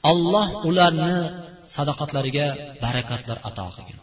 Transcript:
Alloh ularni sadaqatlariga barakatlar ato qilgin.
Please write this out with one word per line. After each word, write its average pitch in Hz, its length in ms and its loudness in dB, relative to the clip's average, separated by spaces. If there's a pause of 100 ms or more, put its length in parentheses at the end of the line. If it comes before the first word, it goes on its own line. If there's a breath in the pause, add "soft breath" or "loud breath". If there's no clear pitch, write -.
Alloh 175 440 6 (120)
ularni 170 540 4 (500)
sadaqatlariga 143 800 -2 (300)
barakatlar 120 640 -4
ato 98 280 -10
qilgin. - 340 -16